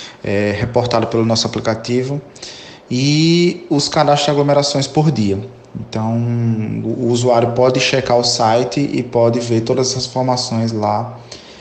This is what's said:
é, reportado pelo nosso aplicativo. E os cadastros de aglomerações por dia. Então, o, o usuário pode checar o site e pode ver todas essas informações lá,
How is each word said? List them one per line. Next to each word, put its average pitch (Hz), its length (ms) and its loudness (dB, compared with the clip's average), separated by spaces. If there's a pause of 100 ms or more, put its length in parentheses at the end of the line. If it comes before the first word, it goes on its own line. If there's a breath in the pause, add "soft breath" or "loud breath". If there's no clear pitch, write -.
(240 loud breath)
é, 101 320 -2
reportado 117 520 0
pelo 113 180 0
nosso 113 220 0
aplicativo. 127 720 -4 (680 loud breath)
E 156 800 2
os 143 220 0
cadastros 143 360 2
de 147 40 2
aglomerações 143 560 2
por 156 240 2
dia. 107 480 -2 (220)
Então, 113 380 -4 (680)
o, 120 220 -4
o 120 60 2
usuário 120 400 2
pode 127 280 2
checar 123 380 2
o 123 60 2
site 120 560 0
e 131 240 -2
pode 117 360 2
ver 117 220 0
todas 127 300 0
essas - 160 -4
informações 120 640 -2
lá, 107 480 -2 (420 loud breath)